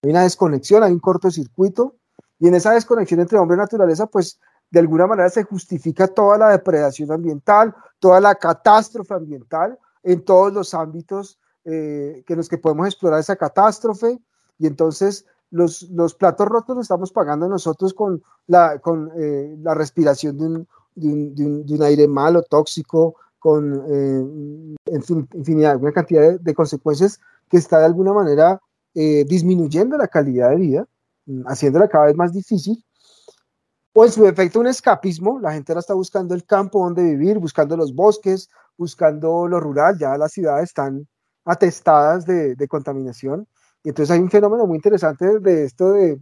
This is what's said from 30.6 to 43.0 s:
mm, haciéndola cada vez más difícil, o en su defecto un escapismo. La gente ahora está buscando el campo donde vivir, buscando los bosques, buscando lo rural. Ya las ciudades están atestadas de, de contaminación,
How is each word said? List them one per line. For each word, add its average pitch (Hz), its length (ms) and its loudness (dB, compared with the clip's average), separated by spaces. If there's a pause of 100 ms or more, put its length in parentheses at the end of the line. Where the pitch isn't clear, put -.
mm, 131 220 -12
haciéndola 156 400 2
cada 151 180 4
vez 147 100 4
más 170 180 -2
difícil, 196 500 -6 (1080)
o 220 100 8
en 233 80 6
su 220 120 4
defecto 190 360 2
un 240 80 2
escapismo. 202 720 -2
La 160 140 -6
gente 151 180 -10
ahora 170 100 -4
está 196 120 -6
buscando 185 400 -4
el 175 120 -8
campo 196 380 0
donde 175 200 -2
vivir, 165 340 0
buscando 160 400 -4
los 160 160 -4
bosques, 190 560 0 (280)
buscando 165 680 -2
lo 175 120 -2
rural. 151 380 0
Ya 143 200 -4
las 151 140 -4
ciudades 160 380 -4
están 139 380 -8 (380)
atestadas 170 800 2
de, 160 300 -2
de 135 120 -6
contaminación, 135 800 -8 (360)